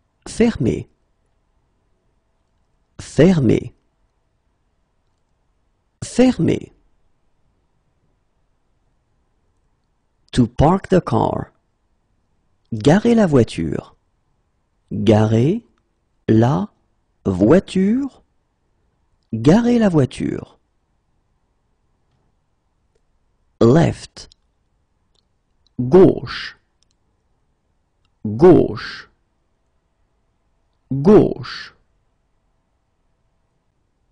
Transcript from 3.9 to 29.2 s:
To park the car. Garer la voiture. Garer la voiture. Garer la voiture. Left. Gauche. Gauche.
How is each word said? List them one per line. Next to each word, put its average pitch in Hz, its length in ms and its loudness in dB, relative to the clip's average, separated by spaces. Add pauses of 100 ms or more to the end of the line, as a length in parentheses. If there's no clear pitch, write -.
To 123 140 0
park 165 420 -2
the 180 140 0
car. - 500 -6 (1200)
Garer 156 420 0
la 220 120 2
voiture. 113 680 -2 (960)
Garer 110 720 0 (640)
la 123 400 0 (560)
voiture. 185 1000 0 (1120)
Garer 220 480 2
la 214 80 2
voiture. - 720 -4 (3000)
Left. 120 720 0 (1500)
Gauche. 131 760 0 (1700)
Gauche. 117 840 0 (1800)